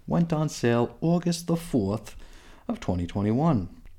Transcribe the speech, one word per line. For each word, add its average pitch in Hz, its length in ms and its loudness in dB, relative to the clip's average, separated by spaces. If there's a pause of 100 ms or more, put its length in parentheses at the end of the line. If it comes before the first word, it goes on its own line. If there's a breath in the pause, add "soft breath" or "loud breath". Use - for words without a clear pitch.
went 170 240 2
on 156 160 2
sale 120 540 2
August 170 460 0
the 170 100 2
fourth - 580 -2 (540 soft breath)
of 226 100 -6
twenty 87 260 -2
twenty-one. 135 600 2 (320)